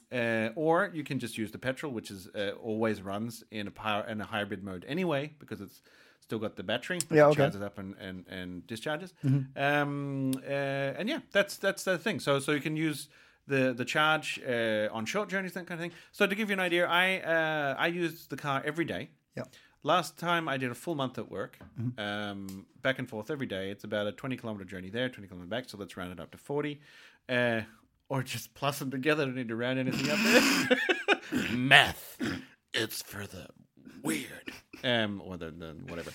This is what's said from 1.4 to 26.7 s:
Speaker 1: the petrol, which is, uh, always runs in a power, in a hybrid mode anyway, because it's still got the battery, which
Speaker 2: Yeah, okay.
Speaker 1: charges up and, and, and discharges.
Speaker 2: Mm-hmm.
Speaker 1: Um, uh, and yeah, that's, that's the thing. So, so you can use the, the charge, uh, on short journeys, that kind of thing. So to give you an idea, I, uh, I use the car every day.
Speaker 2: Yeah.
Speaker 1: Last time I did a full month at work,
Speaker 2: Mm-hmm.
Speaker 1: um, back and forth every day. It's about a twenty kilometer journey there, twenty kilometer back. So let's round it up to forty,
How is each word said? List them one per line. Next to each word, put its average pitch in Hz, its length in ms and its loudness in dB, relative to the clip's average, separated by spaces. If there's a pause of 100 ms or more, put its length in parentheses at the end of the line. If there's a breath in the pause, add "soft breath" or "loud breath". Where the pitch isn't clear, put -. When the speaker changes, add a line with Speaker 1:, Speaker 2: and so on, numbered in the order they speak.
Speaker 1:
the - 80 -10
petrol, 131 340 -4
which 107 180 -6
is, 92 240 -12
uh, 101 160 -2 (100)
always 110 400 0
runs 104 500 -6
in 104 160 -6
a 98 40 -12
power, 107 360 -2
in 110 140 -6
a 95 40 -6
hybrid 104 380 -4
mode 92 240 -8
anyway, 151 520 -2
because 107 220 -12
it's - 200 -16 (400 soft breath)
still 113 180 -4
got 107 160 -4
the 98 80 -10
battery, 113 340 -2
which 165 200 2
Speaker 2:
Yeah, 147 100 12
okay. 151 100 8
Speaker 1:
charges 135 240 4
up 101 160 -6
and, 98 220 -8
and, 92 300 -10
and 90 380 -8
discharges. 151 460 -6 (100)
Speaker 2:
Mm-hmm. 139 380 2
Speaker 1:
Um, 143 680 2 (120)
uh, 139 560 -2
and 185 100 -2
yeah, 311 100 -2 (120)
that's, 202 260 2
that's 196 260 0
the 185 140 2
thing. 160 220 -2
So, 139 200 2
so 139 140 0
you 147 80 0
can 156 160 -2
use 156 320 -2 (360 soft breath)
the, 131 280 4
the 123 120 -2
charge, 156 640 2
uh, 110 440 2
on 110 140 -4
short 196 240 -2
journeys, 185 240 -2
that 175 140 -8
kind 170 120 -6
of 170 40 -6
thing. 170 80 -6 (220 soft breath)
So 208 120 4
to 190 80 4
give 202 160 0
you 202 40 2
an 190 80 0
idea, 175 260 4
I, 185 320 6
uh, 156 580 2
I 151 100 2
use 170 400 -2
the 139 100 -6
car 139 280 -2
every 156 200 0
day. 95 240 -4 (260)
Speaker 2:
Yeah. 127 80 -8 (420 soft breath)
Speaker 1:
Last 165 320 2
time 170 300 0
I 139 80 0
did 131 160 -2
a 120 40 -6
full 170 200 -4
month 131 220 -2
at 110 120 -6
work, - 280 -8 (200)
Speaker 2:
Mm-hmm. 120 220 -4
Speaker 1:
um, 101 680 -6 (160)
back 131 180 2
and 127 100 -6
forth 107 200 -8
every 139 180 -4
day. 98 220 -4
It's 101 140 -10
about 104 240 -2
a 101 60 -4
twenty 127 240 -8
kilometer 107 260 -8
journey 92 260 -10
there, 120 200 -2
twenty 104 180 -16
kilometer 90 220 -12
back. 123 200 -6
So 101 80 -14
let's 98 200 -10
round 90 160 -8
it 85 80 -12
up 76 100 -14
to - 60 -18
forty, 147 420 -4 (480 soft breath)